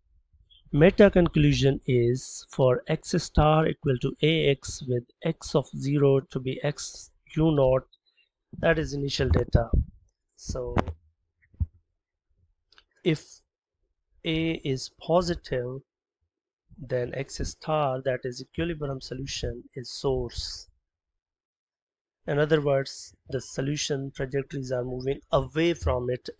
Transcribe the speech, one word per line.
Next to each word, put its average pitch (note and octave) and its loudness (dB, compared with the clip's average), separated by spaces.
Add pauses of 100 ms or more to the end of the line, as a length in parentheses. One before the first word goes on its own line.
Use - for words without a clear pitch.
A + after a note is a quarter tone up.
(720)
meta F#3+ 8
conclusion D3 4
is B2 0
for B2+ 2
x - -2
star D#3 4
equal C#3+ 0
to C#3 -4
A D#3 2
X - -2
with B2 -2 (200)
x - -4
of C#3 2 (100)
zero C#3 4
to C3+ -6
be C3 -6
x - -8 (240)
u D#3+ 4
naught, C3 4 (720)
that E3 2
is C#3+ -4
initial C#3 -2
data. A#2+ 2 (680)
So B2 -8 (2250)
if D#3+ 0 (1000)
A E3 -2 (120)
is - -6 (100)
positive, D#3+ -2 (1000)
then B2 -6
x - -8
star, C#3+ -2
that B2+ -2
is B2+ -8
equilibrium D3+ -6
solution, C3 -8 (120)
is B2 -12
source. - -4 (1600)
In D3+ -2
other D3+ 2
words, C#3 -2 (140)
the C3 -6
solution C#3 -6
trajectories C3+ -6
are B2 -4
moving B2+ -6 (120)
away D3+ 0
from B2+ -2
it B2 -6 (120)